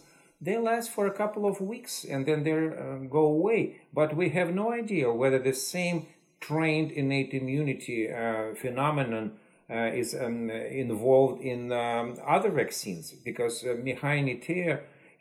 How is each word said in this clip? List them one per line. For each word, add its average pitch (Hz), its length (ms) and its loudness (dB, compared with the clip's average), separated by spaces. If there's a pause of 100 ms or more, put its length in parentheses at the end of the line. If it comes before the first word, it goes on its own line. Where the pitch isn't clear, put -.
(380)
they 190 200 -2
last 233 320 0
for 202 160 0
a 190 60 0
couple 208 340 -2
of 196 160 0
weeks 226 420 -6
and 135 220 -2
then 151 180 2
they, 156 80 2
uh, 135 560 -2
go 151 160 4
away. 160 560 2 (140)
But 151 200 2
we 170 160 2
have 170 220 2
no 202 180 0
idea 208 400 0
whether 131 280 4
the 131 160 2
same 175 540 -2 (320)
trained 156 500 0
innate 139 420 0
immunity, 131 800 -2
uh, 113 420 -2
phenomenon, 123 800 0 (380)
uh, 113 160 0
is, 113 280 -2
um, 117 360 -4
involved 127 880 4
in, 123 320 -4
um, 120 540 -2
other 196 240 4
vaccines, 104 600 -4 (120)
because, 117 400 -4
uh, 123 40 -2
Mihai 131 540 -2
Netea, 151 580 -2 (400)